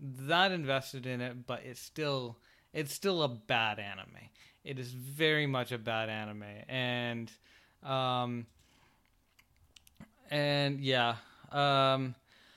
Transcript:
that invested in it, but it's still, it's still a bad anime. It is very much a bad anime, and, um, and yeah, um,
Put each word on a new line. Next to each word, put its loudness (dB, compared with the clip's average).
that 2
invested -2
in -4
it, -6
but -4
it's -12
still, -4
it's -4
still 2
a 4
bad 0
anime. -12
It -6
is -8
very 2
much 0
a -2
bad -2
anime, -6
and, -2
um, 0
and 2
yeah, 4
um, 4